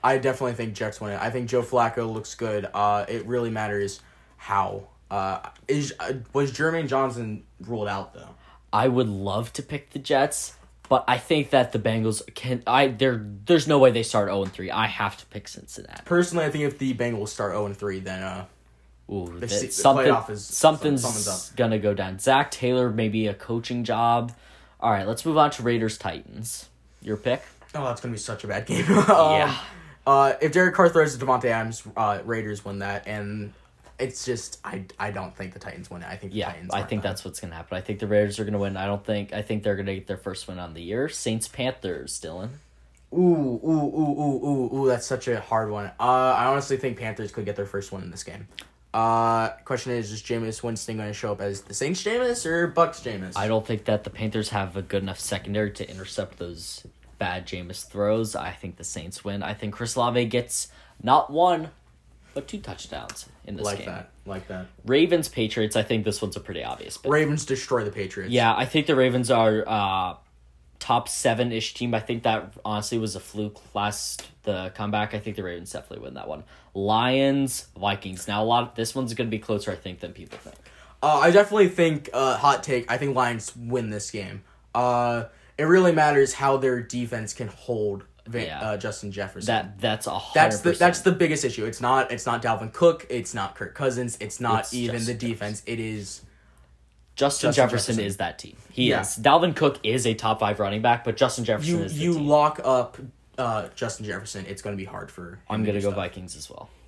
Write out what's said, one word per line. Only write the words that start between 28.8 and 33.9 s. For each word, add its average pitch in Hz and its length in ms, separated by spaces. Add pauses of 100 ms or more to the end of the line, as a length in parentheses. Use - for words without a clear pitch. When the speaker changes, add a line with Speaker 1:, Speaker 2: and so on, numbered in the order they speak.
Speaker 1:
<laughs> 160 40
Um, 196 180
Speaker 2:
Yeah. 156 500 (480)
Speaker 1:
uh, 139 360
if 151 100
Derek 180 240
Carr 175 140
throws 151 280
to 127 80
Davante 127 200
Adams, 113 360 (140)
uh, 104 300
Raiders 107 400
win 101 140
that, 101 280
and 104 460 (440)